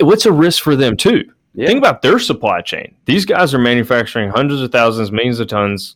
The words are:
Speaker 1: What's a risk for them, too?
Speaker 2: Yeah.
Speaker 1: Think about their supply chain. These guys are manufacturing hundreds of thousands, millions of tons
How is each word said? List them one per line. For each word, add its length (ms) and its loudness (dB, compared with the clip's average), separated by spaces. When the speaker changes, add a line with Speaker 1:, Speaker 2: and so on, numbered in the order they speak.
Speaker 1:
What's 240 4
a 80 4
risk 280 2
for 140 0
them, 220 0
too? 260 2
Speaker 2:
Yeah. 140 -4
Speaker 1:
Think 100 2
about 240 0
their 180 2
supply 400 -2
chain. 340 -12
These 180 0
guys 300 0
are 40 0
manufacturing 720 0
hundreds 320 -2
of 120 -6
thousands, 360 0
millions 300 -2
of 80 -6
tons 480 -4